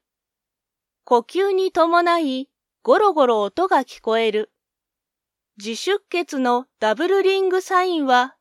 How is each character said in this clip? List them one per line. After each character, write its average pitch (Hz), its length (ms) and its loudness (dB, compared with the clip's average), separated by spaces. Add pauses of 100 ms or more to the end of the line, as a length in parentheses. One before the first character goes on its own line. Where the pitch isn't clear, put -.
(1040)
呼 240 140 2
吸 381 320 -4
に 381 200 -2
伴 339 480 2
い、 269 300 -4 (340)
ゴ 294 160 4
ロ 403 140 2
ゴ 294 120 2
ロ 226 160 0
音 320 260 -2
が 311 160 0
聞 - 160 -16
こ 226 200 -2
え 226 120 0
る。 214 220 -6 (1040)
自 208 180 -8
出 392 340 -4
血 339 280 -4
の 247 300 0 (120)
ダ 220 140 0
ブ 294 140 -2
ル 392 160 2
リ 381 180 2
ン 381 80 0
グ 370 120 0
サ 370 220 0
イ 359 140 -2
ン 285 80 -2
は 247 360 0